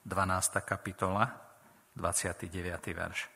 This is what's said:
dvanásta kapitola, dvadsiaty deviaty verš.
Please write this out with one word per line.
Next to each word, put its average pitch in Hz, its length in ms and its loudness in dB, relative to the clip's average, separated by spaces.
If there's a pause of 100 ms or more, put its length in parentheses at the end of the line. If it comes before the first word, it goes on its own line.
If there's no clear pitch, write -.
dvanásta 92 640 2
kapitola, 98 640 2 (640)
dvadsiaty 87 560 0
deviaty 87 480 -4
verš. 85 220 -4 (160)